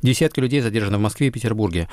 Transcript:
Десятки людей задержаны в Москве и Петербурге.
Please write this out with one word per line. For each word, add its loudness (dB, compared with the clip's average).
Десятки 2
людей 2
задержаны 0
в 2
Москве 0
и 2
Петербурге. -2